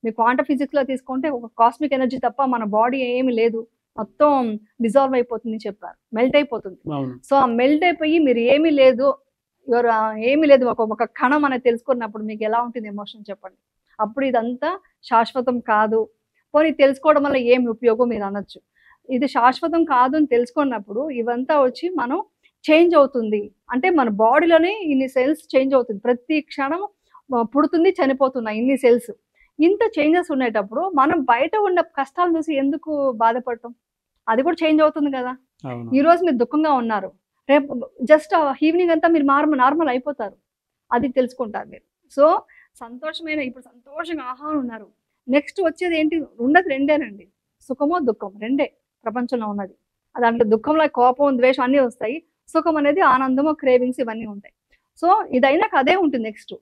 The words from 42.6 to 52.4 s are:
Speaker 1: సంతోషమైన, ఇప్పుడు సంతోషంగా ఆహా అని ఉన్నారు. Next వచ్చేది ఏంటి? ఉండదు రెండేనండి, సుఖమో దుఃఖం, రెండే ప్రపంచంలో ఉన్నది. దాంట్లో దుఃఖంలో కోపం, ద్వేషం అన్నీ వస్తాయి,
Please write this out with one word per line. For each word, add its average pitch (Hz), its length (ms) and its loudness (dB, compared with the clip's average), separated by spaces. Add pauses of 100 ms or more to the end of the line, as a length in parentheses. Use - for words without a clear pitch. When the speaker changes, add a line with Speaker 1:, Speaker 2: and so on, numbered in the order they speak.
Speaker 1:
సంతోషమైన, 311 560 -10 (100)
ఇప్పుడు 247 220 -20
సంతోషంగా 302 600 -12
ఆహా 269 180 -12
అని 302 140 -4
ఉన్నారు. 226 240 -12 (400)
Next 285 400 -2
వచ్చేది 330 320 -4
ఏంటి? 311 180 -2 (280)
ఉండదు 349 240 2
రెండేనండి, 269 560 -2 (440)
సుఖమో 294 280 -2 (120)
దుఃఖం, 214 220 -8 (120)
రెండే 269 240 -2 (360)
ప్రపంచంలో 240 500 -6
ఉన్నది. 196 220 -10 (400)
దాంట్లో 233 380 2
దుఃఖంలో 220 320 0 (140)
కోపం, 254 420 2
ద్వేషం 262 240 2
అన్నీ 269 140 2
వస్తాయి, 247 380 -4 (360)